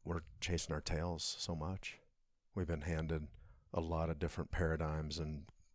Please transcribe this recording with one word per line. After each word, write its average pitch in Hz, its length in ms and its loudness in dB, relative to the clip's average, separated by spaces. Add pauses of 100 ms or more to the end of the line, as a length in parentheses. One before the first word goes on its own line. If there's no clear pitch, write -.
we're 85 160 0 (200)
chasing 82 340 0
our 76 60 2
tails 82 580 0
so - 160 -2
much. 82 440 -2 (560)
We've 90 140 2
been 80 140 2
handed 80 440 2 (460)
a 87 80 2
lot 82 280 2
of 80 100 0
different 78 340 -2
paradigms 78 680 2
and 76 320 -4 (240)